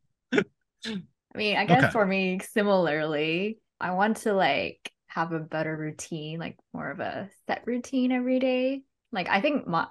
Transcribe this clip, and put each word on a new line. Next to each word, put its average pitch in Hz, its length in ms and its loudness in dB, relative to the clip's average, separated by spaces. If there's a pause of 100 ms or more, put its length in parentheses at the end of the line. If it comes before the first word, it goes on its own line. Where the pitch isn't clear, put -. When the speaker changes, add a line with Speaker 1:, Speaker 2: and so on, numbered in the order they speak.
(340)
Speaker 1:
I - 1040 -6
mean, 208 200 0
I 202 80 2
guess 247 200 6
Speaker 2:
Okay. 180 60 4
Speaker 1:
for 214 140 4
me, 190 340 0
similarly, 165 1200 0 (200)
I 175 120 -4
want 208 260 2
to, 214 160 0
like, 143 580 0 (160)
have 170 240 -2
a 160 80 -2
better 156 360 -4
routine, 156 640 -8
like, - 180 -10 (160)
more 151 180 -8
of - 80 -10
a 113 300 -6 (180)
set - 180 -4
routine 247 460 -2
every 254 280 0
day. 262 440 0 (280)
Like, 185 180 -4
I 196 120 4
think 294 260 0
my, 165 240 0